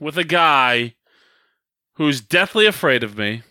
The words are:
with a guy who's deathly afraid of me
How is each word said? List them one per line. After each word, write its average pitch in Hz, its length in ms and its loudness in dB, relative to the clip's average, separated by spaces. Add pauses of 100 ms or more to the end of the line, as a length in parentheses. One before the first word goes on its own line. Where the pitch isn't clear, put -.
with 147 180 -8
a 180 60 -2
guy 135 680 2 (1000)
who's 147 260 -2
deathly 185 460 0
afraid 143 360 0
of 107 160 -10
me 107 320 -6